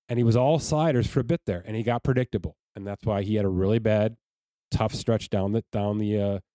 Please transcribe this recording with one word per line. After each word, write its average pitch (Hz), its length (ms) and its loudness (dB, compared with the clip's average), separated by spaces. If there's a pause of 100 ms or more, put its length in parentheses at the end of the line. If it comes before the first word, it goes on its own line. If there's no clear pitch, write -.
And 120 80 -2
he 120 60 4
was 117 120 4
all 143 240 4
sliders 151 480 0
for - 140 0
a - 20 0
bit 165 220 -2
there, 90 200 -4
and 110 120 -6
he 113 60 -4
got 117 200 -2
predictable. 123 540 -2 (180)
And 98 100 -12
that's 101 200 -8
why 101 180 0
he 107 120 0
had 104 100 2
a 98 40 2
really 95 300 2
bad, 107 380 0 (540)
tough - 220 0
stretch - 360 -2
down 98 220 0
the, 110 200 -2
down 104 260 -2
the, 104 220 0
uh, 101 200 -2 (160)